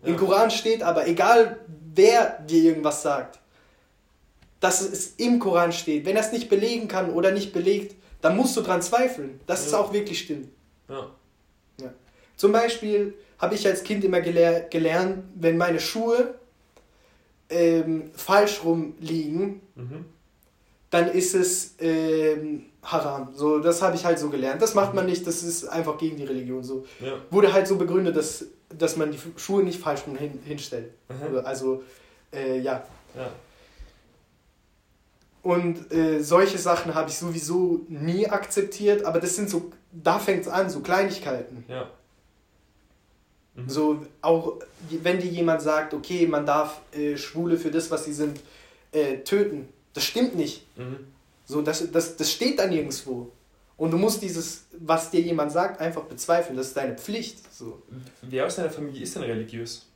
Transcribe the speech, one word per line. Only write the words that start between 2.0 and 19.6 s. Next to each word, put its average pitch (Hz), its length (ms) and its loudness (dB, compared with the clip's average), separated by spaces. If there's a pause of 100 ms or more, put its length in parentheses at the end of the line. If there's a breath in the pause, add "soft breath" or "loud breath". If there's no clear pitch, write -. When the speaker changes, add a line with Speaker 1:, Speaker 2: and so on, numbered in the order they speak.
Speaker 1:
dir 160 160 6
irgendwas 151 380 2
sagt, 139 380 -4 (1200 soft breath)
dass 185 200 2
es 196 360 -6
im 240 220 4
Koran 175 320 2
steht. 151 340 -2
Wenn 190 100 0
er 220 60 4
es 214 100 -2
nicht 240 180 -6
belegen 220 380 2
kann 185 240 -2
oder 190 200 4
nicht 196 220 -4
belegt, 196 420 0 (260 soft breath)
dann 170 160 4
musst 247 200 2
du 220 40 0
dran 180 200 0
zweifeln, 175 640 0
dass 170 180 -2
es 147 60 -2
Speaker 2:
Ja. 202 80 2
Speaker 1:
auch 202 140 0
wirklich 202 260 -2
stimmt. 143 300 -8 (380)
Speaker 2:
Ja. 135 220 -12 (720)
Speaker 1:
Ja. 127 120 -14 (440 soft breath)
Zum 202 140 4
Beispiel 214 600 2 (240 loud breath)
habe 185 180 -2
ich 214 120 -2
als 185 160 2
Kind 202 200 -2
immer 180 180 4
gelehr-, 170 480 4
gelernt, 175 540 0 (120)
wenn 165 220 2
meine 170 220 2
Schuhe, 233 560 0 (1120 soft breath)
ähm, 165 680 2
falsch 208 480 4
rum 165 360 0
liegen, 160 640 -4 (140)